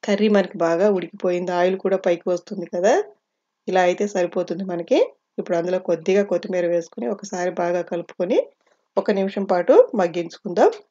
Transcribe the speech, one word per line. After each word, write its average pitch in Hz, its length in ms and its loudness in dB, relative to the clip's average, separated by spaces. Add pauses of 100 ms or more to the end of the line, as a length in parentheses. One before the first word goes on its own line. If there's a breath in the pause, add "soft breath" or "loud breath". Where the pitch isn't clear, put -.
కర్రీ 208 300 2
మనకి 190 280 0
బాగా 170 220 2 (120)
ఉడికిపోయింది, 180 600 -4
ఆయిల్ 185 240 2
కూడా 190 240 0
పైకి 175 260 0
వస్తుంది 175 420 -8
కదా, 196 200 2 (720)
ఇలా 185 200 4
అయితే 180 260 -2
సరిపోతుంది 175 560 -2
మనకి. 175 300 0 (400)
ఇప్పుడు 180 180 -2
అందులో 180 300 -2
కొద్దిగా 180 420 2
కొత్తిమీర 180 340 -2 (100)
వేసుకొని 175 320 -4 (100)
ఒకసారి 180 440 -6
బాగా 175 300 -2
కలుపుకొని 180 480 -2 (640)
ఒక 214 180 -2
నిమిషం 196 340 -2
పాటు 180 220 4 (260)
మగ్గించుకుందాం. 175 680 0 (200)